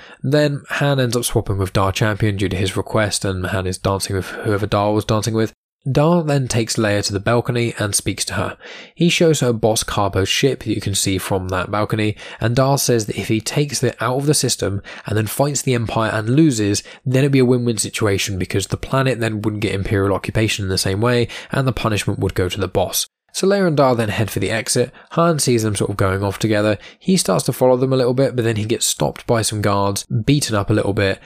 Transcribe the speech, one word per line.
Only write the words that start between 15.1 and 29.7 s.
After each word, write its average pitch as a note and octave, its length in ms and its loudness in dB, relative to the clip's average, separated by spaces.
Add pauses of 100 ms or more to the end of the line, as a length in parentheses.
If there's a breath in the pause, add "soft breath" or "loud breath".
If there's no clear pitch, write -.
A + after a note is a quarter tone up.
then G#2+ 80 2
fights C#3+ 380 -2
the C3 100 0
Empire A2 400 -2
and A2 160 -2
loses, A#2+ 540 4 (200 loud breath)
then C3 200 2
it'd C#3+ 80 2
be C3+ 80 4
a B2+ 60 6
win-win A#2+ 340 2
situation G2+ 580 -2
because F#2+ 300 -2
the - 100 -4
planet C3 420 0
then A2 220 -2
wouldn't G#2+ 220 -2
get G2+ 100 -2
Imperial G2 400 0
occupation G#2 520 -2
in F#2+ 40 -4
the F#2 80 0
same G2 240 -2
way, A#2+ 260 2 (240 loud breath)
and C3+ 160 0
the C3 60 0
punishment G#2 460 -2
would G2 160 -2
go F#2 120 0
to G#2 120 -6
the F#2 80 -2
boss. - 400 -2 (260)
So - 140 -2
Leia D4 180 2
and E3 120 2
Dar B3+ 180 4
then A2+ 140 -2
head F#2+ 200 -2
for - 120 -4
the F#2+ 100 -2
exit. A2+ 400 -2 (200 loud breath)
Han E3 280 2
sees A#2+ 240 2
them G#2+ 100 0
sort - 160 -2
of G2+ 60 -4
going G2 260 0
off G2+ 160 -2
together. G#2+ 400 2 (220 loud breath)
He F#3+ 160 2
starts - 300 0
to C3 80 0
follow B2+ 240 4
them C3 160 0
a - 20 2
little B2+ 180 2
bit, C3 220 2
but A#2+ 80 0
then A2 140 2
he G#2 80 -2
gets A2 200 -2
stopped - 400 -4
by A#2 160 2
some G#2+ 200 -2
guards, G2+ 420 0